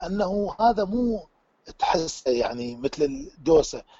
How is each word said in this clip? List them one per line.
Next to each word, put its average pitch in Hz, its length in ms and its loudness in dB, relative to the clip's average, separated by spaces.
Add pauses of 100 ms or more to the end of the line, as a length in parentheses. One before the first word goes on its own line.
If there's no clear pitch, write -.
أنه 196 580 -2
هذا 220 240 4
مو 220 420 -2 (520)
تحسه - 520 0
يعني 120 460 -2
مثل 139 260 -4
الدوسة، 143 800 0 (180)